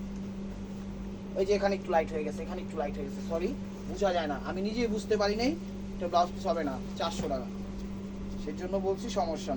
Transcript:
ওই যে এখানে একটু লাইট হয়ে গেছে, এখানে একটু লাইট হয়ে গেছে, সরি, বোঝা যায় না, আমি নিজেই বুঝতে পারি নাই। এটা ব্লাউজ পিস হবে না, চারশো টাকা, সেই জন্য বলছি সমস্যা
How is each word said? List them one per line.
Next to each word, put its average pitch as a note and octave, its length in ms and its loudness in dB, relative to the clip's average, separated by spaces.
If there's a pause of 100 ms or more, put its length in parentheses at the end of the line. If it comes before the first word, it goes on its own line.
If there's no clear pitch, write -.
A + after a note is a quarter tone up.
(1400)
ওই G3 100 4
যে G3+ 100 6
এখানে G3 200 4
একটু F#3 160 -4
লাইট D#3+ 200 6
হয়ে D3+ 120 0
গেছে, - 200 -4
এখানে - 180 -4
একটু - 180 -6
লাইট D3 160 -2
হয়ে D3 100 -4
গেছে, - 220 -6
সরি, E3+ 180 2 (400)
বোঝা G3 280 2
যায় D#3 160 2
না, C3+ 40 0 (120)
আমি F3+ 200 -2
নিজেই A3+ 260 2
বুঝতে G#3+ 280 2
পারি G3+ 200 6
নাই। C4 80 6 (440)
এটা F3+ 180 -2
ব্লাউজ F3 220 6
পিস - 160 -4
হবে E3 180 2
না, C3 60 0 (240)
চারশো D#3+ 340 0
টাকা, - 160 -2 (920)
সেই - 180 -4
জন্য F#3 140 0 (140)
বলছি F#3+ 180 2 (120)
সমস্যা D#3+ 380 0